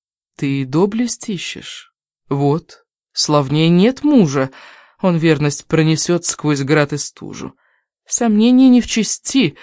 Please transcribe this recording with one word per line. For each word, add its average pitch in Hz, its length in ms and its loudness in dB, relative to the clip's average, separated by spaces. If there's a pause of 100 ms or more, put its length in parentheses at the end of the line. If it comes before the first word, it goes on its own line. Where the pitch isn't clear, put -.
(380)
«Ты 139 280 -4
доблесть 202 640 -2
ищешь? - 640 -12 (380)
Вот, 143 560 -2 (280)
славней 147 560 0
нет 202 340 2
мужа. 147 480 2 (500)
Он 180 160 0
верность 151 480 0
пронесет 160 580 0
сквозь 147 380 -2
град 143 320 0
и 147 40 -6
стужу. - 580 -12 (500)
Сомнений 240 640 4
не 247 120 6
в - 60 -6
чести, - 760 -2